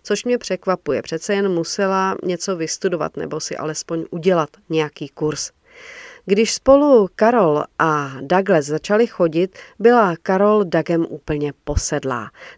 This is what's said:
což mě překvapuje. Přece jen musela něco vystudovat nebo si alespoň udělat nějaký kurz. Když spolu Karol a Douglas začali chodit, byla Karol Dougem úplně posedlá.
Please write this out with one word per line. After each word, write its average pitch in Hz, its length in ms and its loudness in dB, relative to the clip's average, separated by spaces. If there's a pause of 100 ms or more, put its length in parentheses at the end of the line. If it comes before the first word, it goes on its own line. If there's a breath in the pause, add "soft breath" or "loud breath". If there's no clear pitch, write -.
což - 220 -4
mě 247 120 0
překvapuje. 180 640 -4
Přece 160 320 -6
jen 196 180 0
musela 190 720 -2
něco 180 320 -4
vystudovat 160 600 -4
nebo 156 220 -8
si - 180 -10
alespoň 160 540 -8
udělat 170 380 0 (200)
nějaký 156 400 -4
kurz. - 420 -6 (760 loud breath)
Když 208 280 2
spolu 269 640 6
Karol 196 480 4 (160)
a 151 320 0 (100)
Douglas 175 440 2
začali 208 420 0
chodit, 175 500 -2 (220 loud breath)
byla 214 440 4
Karol 208 400 2
Dougem 170 460 0
úplně 147 440 -6 (100)
posedlá. 135 680 -4 (260 loud breath)